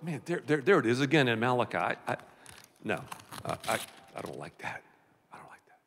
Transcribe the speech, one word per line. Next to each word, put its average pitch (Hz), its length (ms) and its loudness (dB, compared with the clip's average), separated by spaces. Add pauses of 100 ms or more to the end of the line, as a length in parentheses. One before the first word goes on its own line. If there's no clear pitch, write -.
man, 156 220 -6
there, 170 200 -2
there, 147 160 2
there 175 180 6
it 117 80 4
is 123 140 4
again 143 280 4
in 113 100 2
Malachi. 120 400 2
I, - 380 -2 (680)
no, 101 160 -2 (440)
uh, - 120 -2 (120)
I, 113 100 2 (380)
I - 60 -8
don't - 160 -10
like 76 200 -12
that. - 240 -10 (500)
I - 60 -18
don't - 100 -18
like - 180 -20
that. - 200 -20